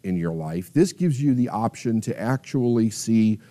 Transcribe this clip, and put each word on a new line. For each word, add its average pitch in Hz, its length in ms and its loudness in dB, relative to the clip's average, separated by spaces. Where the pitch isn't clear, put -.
in 92 140 -2
your 82 180 -2
life, 80 360 -6
this 175 220 2
gives 156 260 0
you 143 140 2
the 123 160 2
option 113 520 -2
to 107 180 -6
actually 120 720 0
see 110 480 2